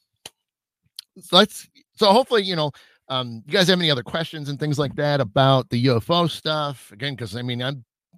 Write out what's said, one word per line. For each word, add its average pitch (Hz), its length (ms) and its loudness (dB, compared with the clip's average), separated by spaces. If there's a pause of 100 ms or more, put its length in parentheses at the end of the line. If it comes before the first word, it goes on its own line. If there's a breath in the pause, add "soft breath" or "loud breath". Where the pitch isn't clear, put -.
(1200)
so - 160 -2
let's, - 320 2 (280)
so 208 160 4
hopefully, 240 300 4
you 185 140 -4
know, 151 140 0 (380 soft breath)
um, 123 380 -6
you 147 60 -8
guys 185 160 4
have 185 100 4
any 170 120 0
other 123 120 0
questions 156 460 -8
and 143 100 -8
things 147 200 -2
like 139 180 -2
that 147 240 0
about 135 500 2
the 120 80 0
U 123 180 2
F 110 140 -4
O 170 160 2
stuff? 151 640 -6
Again, 131 240 -8
'cause 104 200 -10
I 123 60 -8
mean, 123 200 -6
I'm, 131 220 -6 (340)